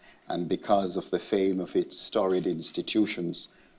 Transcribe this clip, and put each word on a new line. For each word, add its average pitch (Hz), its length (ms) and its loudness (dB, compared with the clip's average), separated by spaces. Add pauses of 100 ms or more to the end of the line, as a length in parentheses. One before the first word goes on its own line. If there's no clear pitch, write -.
(280)
and 85 220 -4
because 95 480 2
of 90 140 -6
the 110 80 2
fame 95 420 2
of 90 160 -2
its - 200 0
storied 95 480 0
institutions, 87 1000 -2 (320)